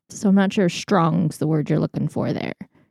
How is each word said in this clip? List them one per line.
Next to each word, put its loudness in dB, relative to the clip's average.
So -2
I'm 6
not 2
sure 2
strong's 0
the -2
word 0
you're 0
looking -4
for -4
there. -6